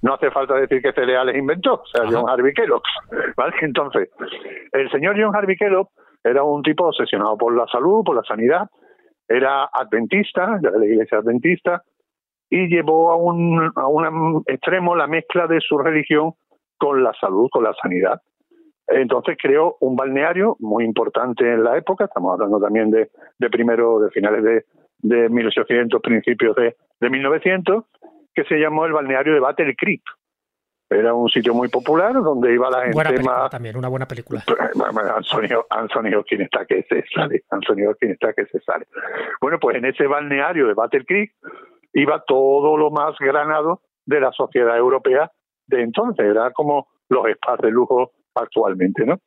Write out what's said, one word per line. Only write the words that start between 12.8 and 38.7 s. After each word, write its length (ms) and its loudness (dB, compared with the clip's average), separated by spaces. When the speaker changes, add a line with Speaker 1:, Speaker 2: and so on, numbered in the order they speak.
Speaker 1:
a 60 2
un, 580 0
a 120 -2
un 600 0
extremo 480 0
la 100 0
mezcla 420 -2
de 120 2
su 180 -2
religión 540 0
con 260 2
la 160 2
salud, 320 0
con 140 0
la 160 0
sanidad. 400 -2
Entonces 500 0
creó 440 2
un 160 0
balneario 640 0
muy 260 -2
importante 580 -2
en 220 2
la 120 2
época, 280 -2
estamos 280 -4
hablando 240 0
también 320 0
de, 200 2
de 120 0
primero, 500 2
de 120 2
finales 340 0
de, 200 2
de 280 2
mil 200 0
ochocientos, 540 0
principios 540 0
de, 220 0
de 80 0
mil 120 -2
novecientos, 600 0
que 120 -4
se 100 -2
llamó 300 0
el 80 -2
balneario 400 0
de 80 4
Battle 340 0
Creek. 280 -4
Era 240 2
un 140 0
sitio 260 0
muy 140 0
popular 460 0
donde 400 2
iba 160 2
la 140 0
gente 100 -2
Speaker 3:
Buena 160 0
película 300 0
Speaker 1:
más 100 -2
Speaker 3:
también, 260 -10
una 140 -6
buena 180 -6
película. 380 -10
Speaker 1:
Anthony, 1200 -2
Anthony 480 -2
Hopkins 260 -2
está 220 -4
que 180 0
se 200 -2
sale, 360 -2
Anthony 400 -2
Hopkins 240 -2
está 180 -2
que 140 -2
se 160 -6
sale. 260 -6